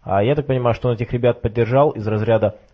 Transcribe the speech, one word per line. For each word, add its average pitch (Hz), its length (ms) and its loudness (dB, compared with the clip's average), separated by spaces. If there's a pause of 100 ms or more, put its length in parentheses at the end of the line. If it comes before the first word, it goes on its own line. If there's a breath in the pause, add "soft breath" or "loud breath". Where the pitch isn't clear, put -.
А 98 220 0
я 131 120 2
так 143 100 -4
понимаю, 123 300 0
что 127 140 -4
он 120 60 0
этих 113 180 -6
ребят 120 280 0
поддержал 120 500 2
из 107 160 -6
разряда 110 500 0 (160)